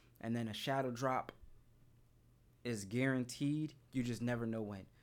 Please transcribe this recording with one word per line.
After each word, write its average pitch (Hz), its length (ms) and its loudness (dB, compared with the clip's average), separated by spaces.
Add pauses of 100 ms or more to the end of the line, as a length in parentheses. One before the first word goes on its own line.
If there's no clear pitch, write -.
(220)
And 113 120 0
then 117 140 0
a 107 60 -4
shadow 135 360 0
drop 123 440 0 (1300)
is 110 220 -2
guaranteed. 131 880 2 (180)
You 127 120 2
just 117 180 0
never 120 240 2
know 113 160 0
when. 104 180 -4
It - 80 -12 (160)